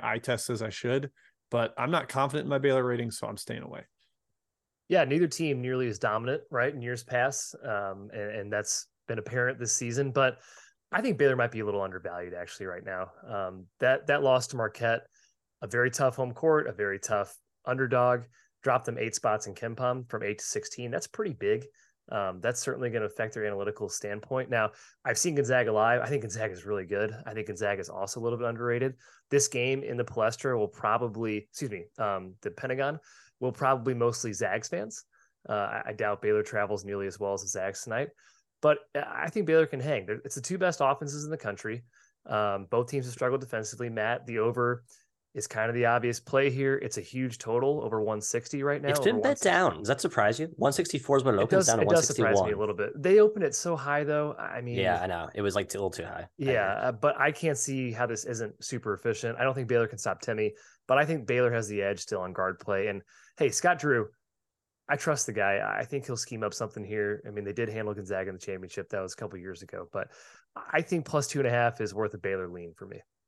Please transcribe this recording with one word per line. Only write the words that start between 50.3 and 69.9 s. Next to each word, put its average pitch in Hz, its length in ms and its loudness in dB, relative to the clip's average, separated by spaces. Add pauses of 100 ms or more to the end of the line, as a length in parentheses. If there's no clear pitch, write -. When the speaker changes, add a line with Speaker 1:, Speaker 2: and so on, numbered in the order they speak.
Speaker 3:
you? 156 160 -4
One - 180 2
sixty-four 143 440 2
is 127 80 4
what 127 100 6
it 98 40 4
Speaker 2:
It - 40 6
Speaker 3:
opens, 113 80 2
Speaker 2:
does, 190 160 6
Speaker 3:
down 113 120 6
to 101 40 4
Speaker 2:
it 98 80 4
does 160 160 8
surprise - 120 -2
me 113 60 4
Speaker 3:
one 107 120 6
sixty-one. 98 200 4
Speaker 2:
a 101 40 0
little 104 160 0
bit. 104 260 -4
They 190 160 8
open 214 240 6
it 147 120 2
so 170 200 -2
high, 143 300 0
though. 147 340 0
I - 220 -6
mean, 120 180 -4
Speaker 3:
Yeah, 90 240 4
I 92 60 0
know. 85 260 -4
It 104 80 -2
was, 101 140 2
like, 98 180 -2
a - 20 -4
little 95 140 0
too 90 140 -8
high. - 180 -8
I - 60 -14 (100)
Speaker 2:
Yeah, 113 380 2
Speaker 3:
agree. 117 120 0
Speaker 2:
uh, 123 40 0
but 117 280 0
I 147 120 4
can't 156 260 0
see 131 320 -2
how 117 160 -2
this 113 180 -4
isn't 113 400 -6
super 107 300 -4
efficient. 117 420 -2
I 120 60 0
don't 131 120 2
think 131 120 -4
Baylor 117 220 4
can 107 100 -12
stop - 240 -4
Timme, 107 300 0 (340)
but 131 120 6
I 147 60 6
think 151 220 -2
Baylor 123 260 4
has 113 140 0
the 104 160 -2
edge 101 160 0
still 98 220 -4
on 90 120 -6
guard 92 280 -2
play. 98 260 0
And, 98 160 -4 (340)
hey, 143 120 4
Scott 175 320 2
Drew, 135 260 2 (840)
I 143 60 0
trust 147 320 0
the 117 60 -4
guy. 98 260 2 (180)
I - 80 -2
think 139 220 -6
he'll 123 100 -6
scheme 110 280 -6
up 101 100 -2
something 110 300 -6
here. 104 420 -2
I 107 40 -12
mean, 104 140 -6
they 98 80 -6
did 117 160 -2
handle 110 240 -4
Gonzaga 98 360 -4
in 92 80 -8
the 90 40 -14
championship. 92 500 -8
That 98 120 -4
was 92 120 -8
a - 20 -18
couple 104 240 -8
years 90 220 -12
ago. 90 300 -12